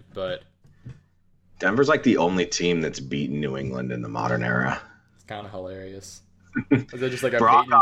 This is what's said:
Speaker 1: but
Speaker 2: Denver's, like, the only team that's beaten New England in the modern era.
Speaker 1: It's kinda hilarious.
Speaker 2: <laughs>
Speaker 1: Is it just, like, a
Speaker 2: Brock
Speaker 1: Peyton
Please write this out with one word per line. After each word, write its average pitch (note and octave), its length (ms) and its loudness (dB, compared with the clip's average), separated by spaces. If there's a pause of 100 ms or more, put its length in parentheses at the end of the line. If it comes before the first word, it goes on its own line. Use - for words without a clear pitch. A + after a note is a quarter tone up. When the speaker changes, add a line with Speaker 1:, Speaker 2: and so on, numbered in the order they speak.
(140)
Speaker 1:
but F#2 300 -6 (1160)
Speaker 2:
Denver's, A2+ 300 2
like, D3+ 140 2
the A2 140 6
only F2+ 280 2
team F2 360 0
that's C2+ 180 -4
beaten C#2 420 -4
New C2+ 160 -4
England B1+ 340 -6
in A#1+ 100 -6
the A#1 80 -10
modern A#1 340 -2
era. B1 380 -2 (340)
Speaker 1:
It's - 100 -20
kinda G#2 240 -12
hilarious. F#2+ 720 -14 (260)
Speaker 2:
<laughs> - 240 -6
Speaker 1:
Is B2+ 300 0
it B2+ 80 -2
just, B2 140 -6
like, A#2+ 100 0
a A#2+ 60 2
Speaker 2:
Brock B2 260 6
Speaker 1:
Peyton C3 160 8